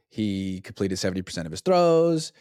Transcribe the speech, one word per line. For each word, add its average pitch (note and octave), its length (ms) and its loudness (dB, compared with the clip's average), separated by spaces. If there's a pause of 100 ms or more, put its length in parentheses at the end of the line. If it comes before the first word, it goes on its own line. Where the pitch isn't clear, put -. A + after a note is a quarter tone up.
(100)
he F#2+ 500 -4
completed F#2+ 360 -4
seventy F#2 260 -4
percent F2 220 -8
of D#2+ 60 -10
his - 100 -10
throws. E3+ 800 4